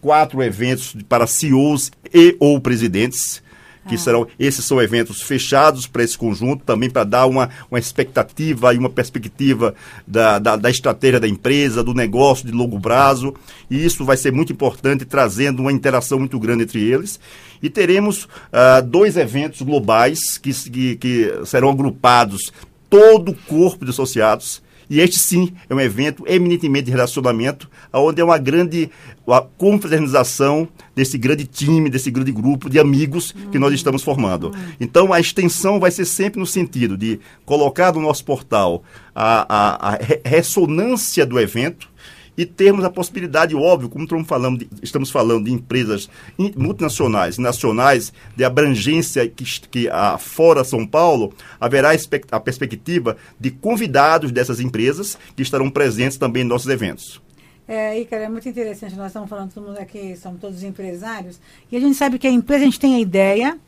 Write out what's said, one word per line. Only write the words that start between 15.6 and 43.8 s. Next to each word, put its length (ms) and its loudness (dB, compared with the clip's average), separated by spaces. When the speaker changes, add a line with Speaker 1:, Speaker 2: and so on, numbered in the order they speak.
Speaker 1:
uma 120 0
interação 460 0
muito 220 -4
grande 220 0
entre 200 -4
eles. 380 -2
E 60 -4
teremos, 580 0
ah, 300 6
dois 380 2
eventos 420 -4
globais 760 0
que, 160 -6
que, 260 -2
que 480 -2
serão 240 2
agrupados 840 2
todo 440 8
o 20 -4
corpo 380 0
de 60 -6
associados. 760 -2
E 100 2
este, 180 4
sim, 340 0
é 60 -4
um 60 0
evento 460 -2
eminentemente 600 0
de 40 -4
relacionamento, 800 -2
onde 300 2
é 20 4
uma 140 4
grande, 520 0
a 140 4
confraternização 760 0
desse 240 -2
grande 260 0
time, 460 0
desse 200 -4
grande 220 -2
grupo 380 -2
de 80 4
amigos 560 2
que 60 -2
nós 140 2
Speaker 2:
Hum. 20 0
Speaker 1:
estamos 280 -2
formando. 460 -2
Speaker 2:
Hum. 40 -10
Speaker 1:
Então, 320 4
a 80 4
extensão 580 0
vai 120 0
ser 140 -4
sempre 360 -4
no 60 -6
sentido 500 -4
de 240 -6
colocar 480 0
no 80 -4
nosso 240 -4
portal 580 -2
a, 340 0
a, 420 0
a 60 -4
re-, 280 -2
ressonância 1000 0
do 120 -2
evento 500 -4
e 100 -4
termos 380 2
a 60 -2
possibilidade, 680 -2
óbvio, 320 2